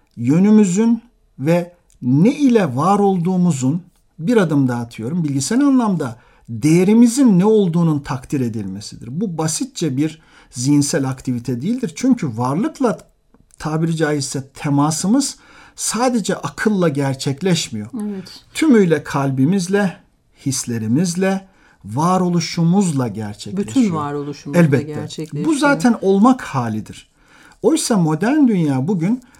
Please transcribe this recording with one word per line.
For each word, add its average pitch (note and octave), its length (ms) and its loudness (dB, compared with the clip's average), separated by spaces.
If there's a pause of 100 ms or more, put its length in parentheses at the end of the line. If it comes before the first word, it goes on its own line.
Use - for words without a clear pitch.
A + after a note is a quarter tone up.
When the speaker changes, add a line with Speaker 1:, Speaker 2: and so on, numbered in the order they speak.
(180)
Speaker 1:
yönümüzün G#3 840 4 (380)
ve E3+ 340 0 (280)
ne D3+ 380 4
ile A3 360 2
var F#3 240 2
olduğumuzun, F3 840 0 (380)
bir A3 180 0
adım D3+ 300 2
daha A#2+ 140 -4
atıyorum, A#2+ 420 -6
bilgisel C#3+ 380 -2
anlamda G#3+ 580 0 (300)
değerimizin G3 920 4
ne F#3+ 60 4
olduğunun F3 540 2
takdir C3+ 420 -6
edilmesidir. A2 800 -8
Bu F3 160 -6
basitçe D#3 600 -4
bir D#3 240 -4 (300)
zihinsel C#3 580 0
aktivite B2 520 -6
değildir. A3 340 -4
Çünkü F#3+ 420 -2
varlıkla F#3+ 600 -2 (640)
tabiri D#3+ 360 -2
caizse D3 520 -4
temasımız D#3 920 -2 (380)
sadece A3+ 600 -2
akılla F3+ 540 -2
gerçekleşmiyor. C#3 1000 -4 (160)
Speaker 2:
Evet. G3 380 -12 (120)
Speaker 1:
Tümüyle G3 500 4
kalbimizle, E3+ 920 0 (480)
hislerimizle, E3 1000 -2 (380)
varoluşumuzla E3+ 1200 0
gerçekleşiyor. A2 760 -4
Speaker 2:
Bütün F3+ 100 0
varoluşumuzla D3 640 -2
Speaker 1:
Elbette. C#3+ 220 4 (100)
Speaker 2:
gerçekleşiyor. D3+ 520 -8
Speaker 1:
Bu D#4 120 0
zaten B3+ 440 2
olmak G#3 400 4
halidir. A2 680 -8 (520)
Oysa B3+ 360 0
modern G3 500 2
dünya D3+ 400 0
bugün G3+ 340 -2 (180)